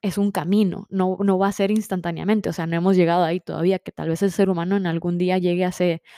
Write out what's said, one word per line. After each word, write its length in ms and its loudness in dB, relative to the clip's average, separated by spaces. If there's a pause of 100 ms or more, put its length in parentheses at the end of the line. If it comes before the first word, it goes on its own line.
Es 160 -4
un 140 0
camino, 580 0
no, 300 -2
no 200 2
va 100 2
a 20 -2
ser 200 0
instantáneamente, 760 -2
o 40 -4
sea, 140 -4
no 100 -2
hemos 180 4
llegado 280 4
ahí 160 0
todavía, 400 -2
que 120 -14
tal 180 -6
vez 140 -2
el 80 2
ser 180 2
humano 280 0
en 100 -2
algún 300 -2
día 220 0
llegue 260 0
a 60 -2
se-, 300 -2 (160)